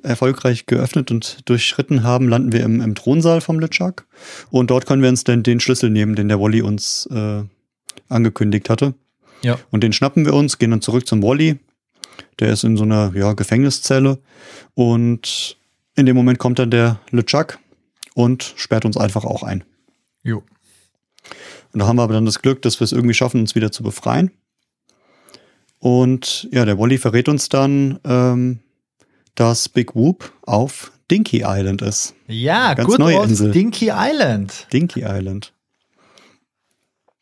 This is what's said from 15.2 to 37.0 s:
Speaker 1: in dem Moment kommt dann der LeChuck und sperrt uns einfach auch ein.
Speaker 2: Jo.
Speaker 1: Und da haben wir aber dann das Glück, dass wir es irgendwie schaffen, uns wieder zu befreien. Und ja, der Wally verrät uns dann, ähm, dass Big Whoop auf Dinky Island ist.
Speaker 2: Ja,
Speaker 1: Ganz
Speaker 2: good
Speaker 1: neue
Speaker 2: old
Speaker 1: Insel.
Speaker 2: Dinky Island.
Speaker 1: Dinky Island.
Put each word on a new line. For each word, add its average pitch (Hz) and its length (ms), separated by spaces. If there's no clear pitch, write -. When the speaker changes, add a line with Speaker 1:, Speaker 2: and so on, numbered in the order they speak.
Speaker 1:
in 139 120
dem 127 100
Moment 123 240
kommt 123 180
dann 120 140
der 117 260
LeChuck 139 480
und 123 420
sperrt - 280
uns 107 120
einfach 104 280
auch - 200
ein. 98 180
Speaker 2:
Jo. 113 180
Speaker 1:
Und - 60
da 101 80
haben 117 100
wir 123 60
aber 113 120
dann 110 120
das 107 160
Glück, 131 200
dass - 180
wir 120 40
es 107 80
irgendwie 120 220
schaffen, 123 260
uns 107 140
wieder 110 160
zu - 140
befreien. 123 480
Und 127 720
ja, 123 120
der 101 140
Wally 123 200
verrät 123 300
uns 147 200
dann, 139 560
ähm, 123 560
dass 117 340
Big - 260
Whoop 139 360
auf 120 500
Dinky 190 340
Island 98 380
ist. - 320
Speaker 2:
Ja, 151 460
Speaker 1:
Ganz 120 120
Speaker 2:
good 208 120
Speaker 1:
neue 160 200
Speaker 2:
old 202 120
Speaker 1:
Insel. 104 200
Speaker 2:
Dinky 208 420
Island. 190 800
Speaker 1:
Dinky 160 320
Island. 98 480